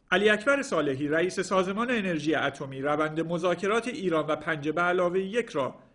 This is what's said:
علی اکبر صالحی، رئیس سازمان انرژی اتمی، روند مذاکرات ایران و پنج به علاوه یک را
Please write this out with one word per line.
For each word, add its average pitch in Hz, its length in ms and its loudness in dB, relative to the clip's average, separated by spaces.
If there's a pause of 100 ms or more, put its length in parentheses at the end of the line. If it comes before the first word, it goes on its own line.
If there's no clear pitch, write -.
(120)
علی 202 180 6
اکبر 262 320 2
صالحی، 147 460 0
رئیس 175 320 0
سازمان 196 520 0
انرژی 165 440 0
اتمی، 135 460 -4
روند 156 380 0
مذاکرات 175 680 0
ایران 165 400 0
و 151 80 0
پنج 151 340 -4
به 156 120 0
علاوه 180 380 2
یک 220 300 -2
را 135 260 -4 (200)